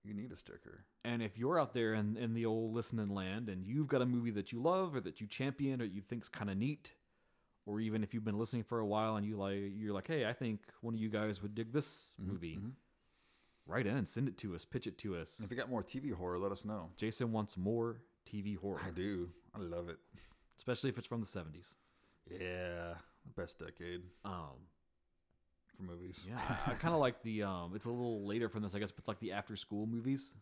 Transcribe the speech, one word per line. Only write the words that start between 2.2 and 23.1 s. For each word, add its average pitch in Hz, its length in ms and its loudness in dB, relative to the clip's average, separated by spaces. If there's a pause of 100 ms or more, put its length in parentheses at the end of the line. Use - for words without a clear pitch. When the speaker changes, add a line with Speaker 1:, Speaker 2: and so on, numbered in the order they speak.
Speaker 2:
the 113 120 2
old 113 280 2
listening 113 360 0
land 98 380 0
and 95 160 -2
you've 139 240 2
got 131 140 6
a 123 40 6
movie 120 260 4
that 101 180 0
you 117 100 -2
love 175 360 4
or 120 40 2
that 92 200 -6
you 107 80 -6
champion 135 520 0
or 117 40 0
you 98 160 -2
think's 113 280 -6
kinda 101 280 0
neat, 135 380 0 (720)
or 104 120 0
even 110 240 4
if 101 100 0
you've 113 120 0
been 104 140 4
listening 113 260 2
for 117 160 0
a 107 60 2
while 110 300 4
and 101 80 2
you 107 120 0
like, 98 400 0
you're 107 180 0
like, 95 140 -2
"Hey, 147 180 4
I 117 60 2
think 113 280 0 (200)
one 117 140 -2
of 110 60 0
you 110 80 2
guys 107 340 2
would 104 120 -4
dig 113 180 -2
this - 480 -2
Speaker 1:
Mm-hmm, 92 120 -2
Speaker 2:
movie," 165 240 -4
Speaker 1:
mm-hmm. 104 140 -4 (960)
Speaker 2:
write 110 200 2
in, 117 200 4
send 127 200 0
it - 120 -2
to 92 180 -4
us, - 80 -8
pitch - 240 -4
it - 100 -8
to 98 180 -2
us. 80 220 -6
Speaker 1:
And 110 60 -4
if 95 80 -6
you 120 40 -2
got 123 140 -2
more 110 140 0
T - 160 -6
V 143 100 -2
horror, 90 300 0
let 98 100 2
us 98 140 -6
know. 104 320 -4
Speaker 2:
Jason 113 340 0
wants 110 260 0
more 117 440 2 (260)
T 104 140 -4
V 101 140 0
horror. 92 300 -2
Speaker 1:
I 95 60 -2
do. 90 400 0 (240)
I - 60 -6
love 87 280 -2
it. 82 100 -8 (600)
Speaker 2:
Especially 127 320 0
if 120 80 -4
it's 113 80 -8
from 117 140 -2
the 104 80 -2
seventies. 82 480 -8 (520)
Speaker 1:
Yeah, 90 680 -4 (300)